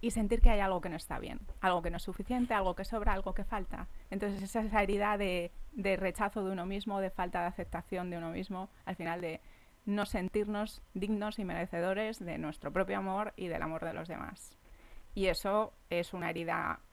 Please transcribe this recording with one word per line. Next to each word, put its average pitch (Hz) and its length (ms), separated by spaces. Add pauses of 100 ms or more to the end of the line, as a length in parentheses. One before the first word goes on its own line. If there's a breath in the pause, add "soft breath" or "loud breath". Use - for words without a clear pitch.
y 233 60
sentir 226 300
que - 100
hay 214 80
algo 190 220
que 180 80
no 170 80
está - 240
bien, - 180 (220)
algo 185 200
que 170 80
no 170 100
es - 40
suficiente, 240 520
algo 190 200
que 190 100
sobra, 214 280
algo 190 220
que 202 100
falta. 190 420 (240 loud breath)
Entonces, 196 320
es 196 140
esa 214 260
herida 202 340
de, 180 360 (220)
de 196 220
rechazo 190 480
de 190 60
uno 185 160
mismo, 196 340
de 190 100
falta 180 320
de 175 40
aceptación 175 640
de 170 80
uno 165 140
mismo, 185 360 (160 loud breath)
al 185 120
final 170 240
de 165 200 (460 loud breath)
no 202 180
sentirnos 208 760 (100)
dignos 208 460
y 208 60
merecedores 180 760
de 170 180
nuestro 151 360
propio 190 260
amor 196 380
y 180 100
del 170 160
amor - 220
de 165 80
los 170 160
demás. - 500 (560 loud breath)
Y 196 120
eso 202 460 (160)
es 175 240
una 170 180
herida 165 500 (120)